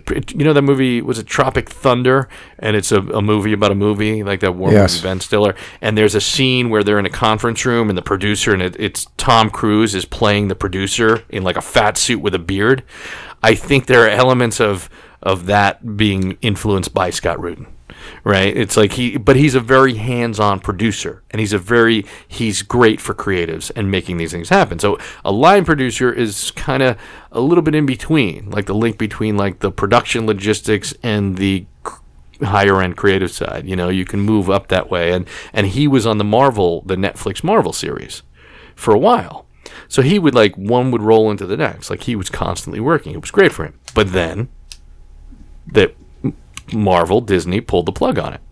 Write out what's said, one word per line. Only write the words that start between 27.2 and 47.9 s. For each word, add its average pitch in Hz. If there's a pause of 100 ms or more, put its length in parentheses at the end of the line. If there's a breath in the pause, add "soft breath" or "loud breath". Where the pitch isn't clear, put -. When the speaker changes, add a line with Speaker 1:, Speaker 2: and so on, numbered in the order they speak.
Speaker 1:
a -
little 170
bit 151
in 151
between, 123
like, 98
the 98
link 110
between, 107
like, 101
the 98
production 113
logistics 104 (100)
and 101
the 98 (200)
c-, -
higher 98
end 90
creative 95
side. -
You 92
know, 90
you 92
can 101
move 101
up 98
that 92
way, 87
and, 90 (260 loud breath)
and 104
he 131
was 131
on 110
the 104
Marvel, 104
the 92
Netflix 95
Marvel 185
series - (520 loud breath)
for -
a 104
while. 202 (420 loud breath)
So -
he 165
would, 147
like, 107
one 120
would 117
roll 110
into 98
the 98
next. -
Like, 95
he 123
was 95
constantly -
working. 151
It 160
was -
great 190
for -
him. 73 (200)
But 101
then 92 (1200)
that 92 (800)
Marvel, 95
Disney 92
pulled 87
the 95